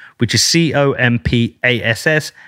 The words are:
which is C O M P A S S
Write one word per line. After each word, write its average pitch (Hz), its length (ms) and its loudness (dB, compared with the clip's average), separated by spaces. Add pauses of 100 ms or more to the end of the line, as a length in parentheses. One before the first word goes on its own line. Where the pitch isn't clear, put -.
(180)
which - 160 0
is 117 80 2
C 165 320 0
O 139 180 2
M 123 280 0
P 117 420 -2
A 123 180 0
S 117 280 -2
S 156 240 -2 (160)